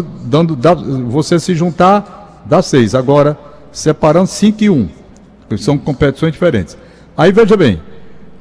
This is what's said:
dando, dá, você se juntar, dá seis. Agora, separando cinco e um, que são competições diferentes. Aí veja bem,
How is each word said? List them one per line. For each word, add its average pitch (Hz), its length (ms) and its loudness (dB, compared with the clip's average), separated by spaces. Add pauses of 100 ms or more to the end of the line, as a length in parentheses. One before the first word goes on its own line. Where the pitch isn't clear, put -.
(260)
dando, 156 320 0
dá, 151 180 2
você 135 680 -4
se 185 140 -4
juntar, 180 920 -2
dá 170 160 2
seis. 117 320 2
Agora, 143 420 2 (360)
separando 156 540 0
cinco 214 380 0
e 208 60 4
um, 123 180 0 (600)
que 113 100 -6
são 147 200 -2
competições 147 540 -2
diferentes. 143 440 -2 (400)
Aí 170 160 4
veja 214 240 4
bem, 117 240 2 (600)